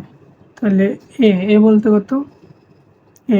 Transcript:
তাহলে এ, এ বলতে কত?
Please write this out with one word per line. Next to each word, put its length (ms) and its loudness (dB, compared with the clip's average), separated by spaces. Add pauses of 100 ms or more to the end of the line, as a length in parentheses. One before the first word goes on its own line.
(540)
তাহলে 320 -2 (420)
এ, 20 4 (240)
এ 20 4 (100)
বলতে 280 2
কত? 160 -4 (1300)